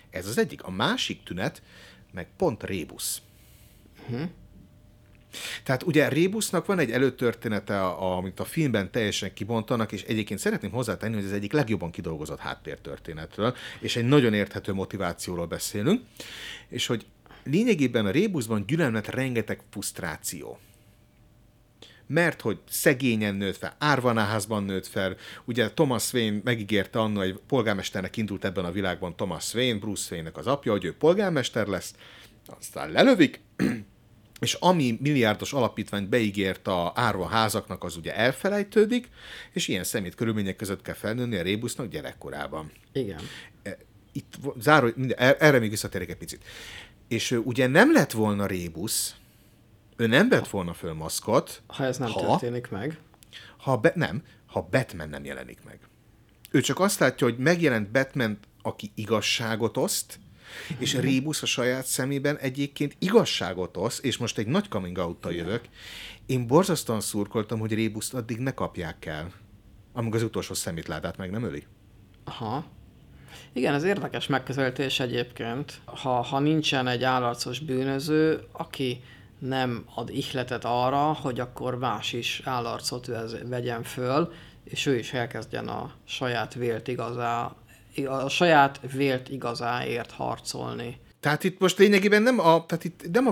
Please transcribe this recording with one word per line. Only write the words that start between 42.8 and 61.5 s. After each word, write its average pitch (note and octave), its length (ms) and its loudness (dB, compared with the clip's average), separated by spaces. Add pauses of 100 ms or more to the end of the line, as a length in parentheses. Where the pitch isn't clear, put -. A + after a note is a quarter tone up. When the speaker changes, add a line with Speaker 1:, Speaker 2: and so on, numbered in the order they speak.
Speaker 2:
Igen. G2 280 -6 (440)
Speaker 1:
E, F#2+ 140 -10 (340)
itt - 300 -12
vo-, C3+ 180 -6
záró-, B2+ 360 6
minden, C3 220 -2
er-, C3 220 6
erre D3 200 8
még A2 100 2
visszatérek G2 400 -4
egy E2 80 -8
picit. - 260 -12 (720)
És - 180 -2
ő B2 60 4
ugye B2+ 300 2
nem G#3 260 8
lett G3 180 6
volna G#2 340 2
rébusz, F2 680 -4 (840)
ő A#2 100 4
nem D#3 220 8
vett C#3+ 140 6
Speaker 2:
Ha - 80 -8
Speaker 1:
volna F2+ 220 -2
föl E2 200 -8
maszkot, F2+ 760 -2
Speaker 2:
ha - 180 -6
ez B2 120 -2
nem A#2+ 140 -2
Speaker 1:
ha - 160 -4
Speaker 2:
történik B2 420 0
meg. B2+ 300 -6 (580)
Speaker 1:
ha C3 200 2
Be-, C3 180 4
nem, B2 280 -2 (220)
ha - 260 -4
Batman F2 380 -2
nem C#2+ 160 -12
jelenik A#2+ 400 -12
meg. - 140 -20 (720)
Ő C#3 100 6
csak - 180 0
azt G3 200 2
látja, C3 280 4
hogy A#2+ 100 0
megjelent C3 540 2
Batman, B2+ 460 0 (240)
aki G#2 340 -6
igazságot A2 800 0
oszt, - 420 -2 (580)
és B2+ 160 -2
Speaker 2:
Mhm. C3 80 2
Speaker 1:
Rébusz C3+ 400 0
a C#3+ 40 -4
saját B2+ 400 0